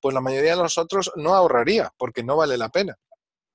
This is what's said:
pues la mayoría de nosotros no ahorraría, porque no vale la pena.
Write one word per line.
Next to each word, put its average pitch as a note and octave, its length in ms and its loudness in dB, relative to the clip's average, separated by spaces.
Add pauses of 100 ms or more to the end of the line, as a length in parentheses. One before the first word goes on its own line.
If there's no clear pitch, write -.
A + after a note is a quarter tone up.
pues C3+ 140 -2
la C3 80 -2
mayoría C3+ 340 2
de F3+ 60 0
nosotros E3+ 540 -2
no D#3+ 180 0
ahorraría, E3 640 2
porque A#2+ 240 -6
no B2+ 140 -2
vale D3 200 2
la A2+ 140 -6
pena. F3+ 260 -4 (580)